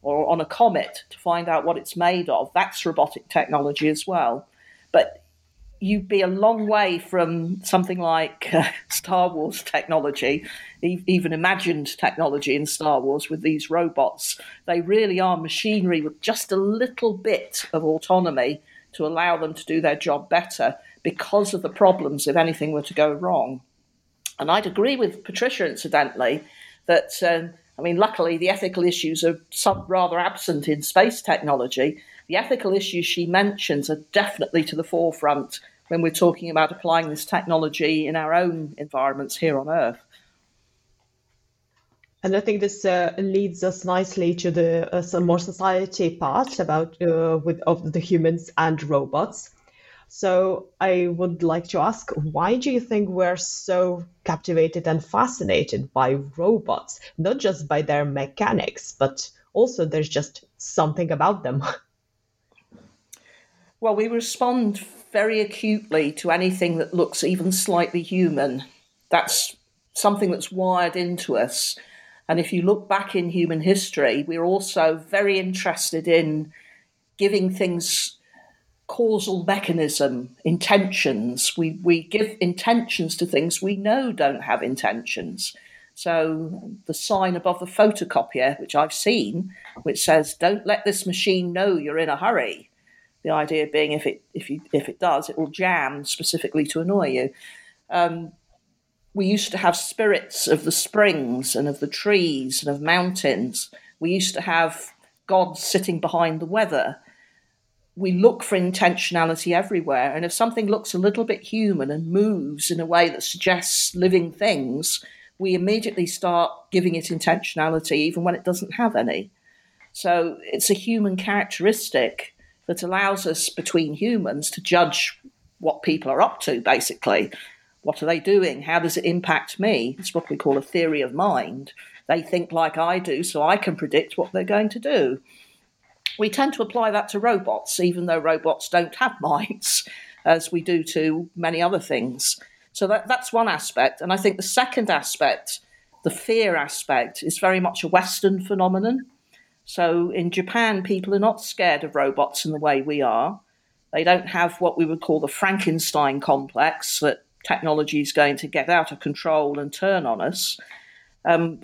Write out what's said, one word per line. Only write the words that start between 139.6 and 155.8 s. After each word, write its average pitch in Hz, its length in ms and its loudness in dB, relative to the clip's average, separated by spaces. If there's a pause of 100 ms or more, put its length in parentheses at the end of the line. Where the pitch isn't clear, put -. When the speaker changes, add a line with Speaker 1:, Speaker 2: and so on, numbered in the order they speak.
Speaker 1:
as 160 280 4
we 170 80 0
do 165 240 0
to 160 500 0
many 165 260 -2
other 175 200 2
things. 127 580 -4 (340)
So - 140 -2
that, 208 220 0
that's 254 240 -2
one 226 160 4
aspect. - 520 0
And 180 120 -2
I 196 40 2
think 190 200 2
the 196 60 -8
second 247 460 0
aspect, - 720 -2 (440)
the 196 60 2
fear 220 460 0
aspect, 139 640 -2
is - 160 -4
very 185 220 4
much 180 220 -2
a 165 60 -4
Western 185 520 2
phenomenon. 196 680 0 (580)
So 170 460 2
in 175 200 -2
Japan, 202 520 0
people 196 320 -2
are 196 60 2
not 220 200 2
scared 165 440 0
of 147 100 -10
robots 139 500 0
in 156 80 -4
the 151 60 -4
way 143 240 2
we 147 200 -2
are. 131 380 0 (520)
They 160 120 0
don't 180 240 4
have 175 320 0
what 175 180 2
we 165 60 4
would 165 160 -2
call 156 200 2
the 139 80 -2
Frankenstein 160 920 0